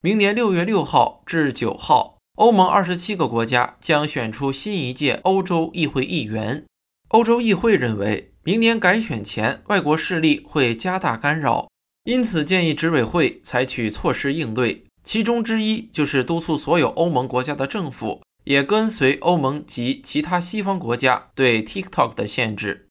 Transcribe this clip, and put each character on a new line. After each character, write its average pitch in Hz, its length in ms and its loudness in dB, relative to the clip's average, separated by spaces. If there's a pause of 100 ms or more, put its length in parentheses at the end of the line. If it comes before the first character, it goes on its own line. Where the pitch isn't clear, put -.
明 202 160 0
年 202 160 4
六 214 200 2
月 170 120 2
六 190 200 0
号 - 400 2
至 151 280 0
九 113 240 -4
号， - 420 0 (160)
欧 233 160 6
盟 196 160 6
二 190 160 4
十 175 140 -2
七 202 180 -6
个 165 140 0
国 113 180 0
家 120 340 0
将 151 280 0
选 117 240 -6
出 135 180 -4
新 208 240 -6
一 131 180 -4
届 127 300 -2
欧 190 180 2
洲 170 320 0
议 156 140 -2
会 131 180 -2
议 143 180 -4
员。 110 420 -6 (460)
欧 - 120 4
洲 233 180 2
议 220 140 2
会 208 220 2
认 120 200 0
为， 101 360 -4 (100)
明 202 160 0
年 226 220 2
改 208 180 2
选 147 240 -6
前 113 460 -4
外 202 120 2
国 143 160 2
势 165 220 -4
力 160 300 2
会 123 260 2
加 180 240 -4
大 135 180 -2
干 147 220 0
扰， 139 300 0 (340)
因 247 220 0
此 175 200 0
建 175 220 2
议 156 80 2
执 160 160 -2
委 139 140 2
会 131 400 0
采 131 200 0
取 120 240 -4
措 131 240 -2
施 139 200 -2
应 139 200 -4
对， 117 340 -2 (180)
其 226 180 -2
中 233 220 0
之 220 180 0
一 214 200 -2 (100)
就 151 140 0
是 135 180 0
督 165 160 -2
促 165 160 -2
所 151 200 0
有 139 120 4
欧 170 200 0
盟 131 200 0
国 127 140 0
家 143 120 -4
的 135 140 -4
政 165 240 -6
府 - 300 -8 (220)
也 139 180 2
跟 220 280 2
随 - 300 2
欧 180 160 2
盟 147 280 -2
及 123 380 -4
其 - 180 -4
他 170 200 -2
西 190 220 -6
方 190 180 -4
国 117 160 -4
家 127 400 0
对 120 280 4
TikTok - 520 -4
的 107 100 -2
限 107 300 -4
制。 - 340 -8